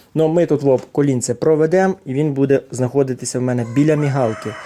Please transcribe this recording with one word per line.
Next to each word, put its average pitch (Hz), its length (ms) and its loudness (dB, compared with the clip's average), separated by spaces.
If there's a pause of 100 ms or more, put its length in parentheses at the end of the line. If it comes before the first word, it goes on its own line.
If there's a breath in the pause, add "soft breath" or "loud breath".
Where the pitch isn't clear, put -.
(140 loud breath)
Ну, 160 140 2
ми 165 180 2
тут, 139 180 0
в 131 180 2 (100)
колінце 135 420 0
проведемо, 160 600 2 (100)
і 135 80 -6
він 147 200 0
буде 135 280 2 (100)
знаходитися 127 680 -2
в - 20 -4
мене 123 240 -2 (100)
біля 151 200 4
мігалки. 131 580 -2 (120 loud breath)